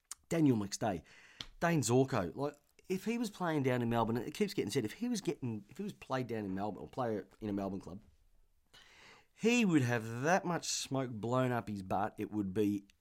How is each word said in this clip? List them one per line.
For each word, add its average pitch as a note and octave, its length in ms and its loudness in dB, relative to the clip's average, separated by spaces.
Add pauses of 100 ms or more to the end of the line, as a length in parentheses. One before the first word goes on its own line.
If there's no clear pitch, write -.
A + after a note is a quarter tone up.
(300)
Daniel D3 280 6
McStay, G2+ 440 -2 (580)
Dane E3+ 220 2
Zorko, A#2+ 540 2
like, C#3+ 180 -4 (360)
if F#3 160 -2
he A#3 120 0
was A#3 120 -2
playing D#3+ 340 0
down B2+ 180 2
in A#2 80 0
Melbourne, A#2 280 2
it - 160 -6
keeps G3+ 200 0
getting - 180 -2
said, B2+ 120 0
if A2 100 -6
he A#3+ 140 -6
was A#3+ 140 -2
getting, A#2 480 -4
if - 80 -16
he G3 60 -8
was F#3 100 -8
played C3 340 -4
down A2 120 -4
in F#2+ 160 -4
Melbourne G2 260 -4
or - 60 -10
player A#2 400 -4 (140)
in G#2+ 80 -4
a G2+ 40 -2
Melbourne G2 260 -4
club, F2 200 -12 (1400)
he A#3 280 4
would D#3+ 160 6
have A#2+ 400 -2
that E3+ 240 2
much E3+ 200 -2
smoke C3+ 460 -2
blown B2 400 0
up A#2 160 -2
his G2+ 160 -6
butt, G2 340 -2
it G#2 140 -6
would G2+ 220 -2
be G#2 320 2 (160)